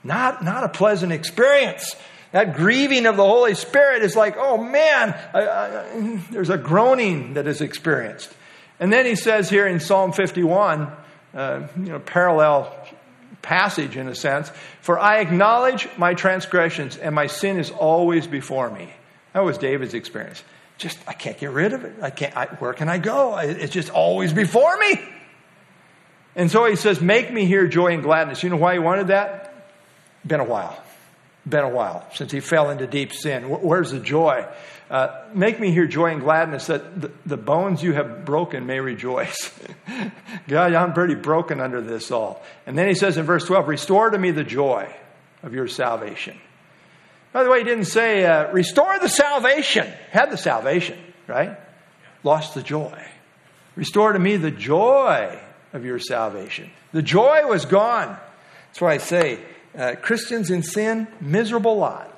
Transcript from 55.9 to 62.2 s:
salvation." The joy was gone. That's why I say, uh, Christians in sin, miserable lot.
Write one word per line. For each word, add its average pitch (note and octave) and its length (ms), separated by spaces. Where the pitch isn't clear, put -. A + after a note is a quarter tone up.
salvation." G#2+ 720
The D#3+ 100
joy C4+ 460
was F#3+ 180
gone. G#3 520
That's - 140
why E3+ 120
I C#3 40
say, D#3 420
uh, B2+ 240
Christians A3 500
in F3 120
sin, A3 440
miserable G#3+ 560
lot. - 400